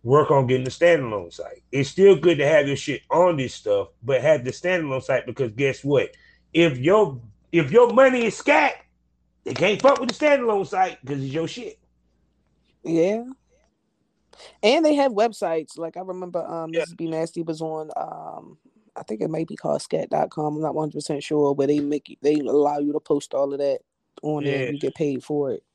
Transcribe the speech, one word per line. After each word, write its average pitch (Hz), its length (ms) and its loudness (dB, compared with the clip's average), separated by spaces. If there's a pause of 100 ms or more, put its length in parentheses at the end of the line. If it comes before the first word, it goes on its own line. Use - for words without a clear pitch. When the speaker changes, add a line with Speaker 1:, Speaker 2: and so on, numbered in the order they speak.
Speaker 1:
work 143 280 4
on 135 160 4
getting 127 200 0
a - 20 -4
standalone 120 640 0
site. - 380 -16
It's 135 180 -2
still 190 260 8
good 165 240 4
to 143 80 2
have 147 200 4
your 139 80 -2
shit 135 340 -6
on 170 280 4
this 127 180 -4
stuff, 101 340 -2 (140)
but 123 180 0
have 147 220 2
the 127 80 -6
standalone 156 520 -4
site 127 220 -2
because 120 260 -4
guess 131 320 -2
what? 135 280 0 (420)
If 160 240 2
your, 151 440 2 (300)
if 156 200 0
your 226 220 6
money 254 320 4
is - 120 -2
scat, 294 380 2 (720)
they 120 80 -8
can't 190 280 0
fuck 269 180 6
with 247 100 -4
the - 60 -8
standalone 240 520 0
site 185 380 -2
'cause 139 180 -6
it's 135 100 -8
your 160 140 -4
shit. 226 320 -14 (1040)
Speaker 2:
Yeah. 180 400 0 (1400)
And 302 240 4
they 302 100 4
have 277 180 2
websites. 190 640 -2
Like, 165 180 -10
I 175 60 -12
remember, 180 440 -8
um, 165 280 -10
Speaker 1:
Yeah. 165 60 -2
Speaker 2:
Missus 165 160 -6
B 165 120 -8
Nasty 160 360 -6
was 160 180 -8
on, 156 340 -8
um, 160 640 -12 (380)
I - 80 -14
think 220 180 -8
it - 80 -2
might 160 180 -4
be - 80 -12
called 151 260 -4
scat - 280 -6
dot 156 220 -2
com. 151 260 -6
I'm 156 40 -6
not 147 140 -4
one 156 80 -2
hundred 151 140 -8
percent 147 260 -8
sure, 143 320 0
but 139 120 0
they 147 120 2
make 143 300 -6
you, - 120 -20
they 147 180 2
allow 143 400 2
you 147 140 -2
to 151 60 -2
post - 340 -4
all 139 200 -2
of 139 60 -8
that 139 200 -2 (420)
on 151 220 -4
there. 139 220 -2
Speaker 1:
Yeah. 120 60 -6
Speaker 2:
You 143 80 -6
get 135 160 -4
paid 143 280 -4
for 143 300 -4
it - 100 -10 (100)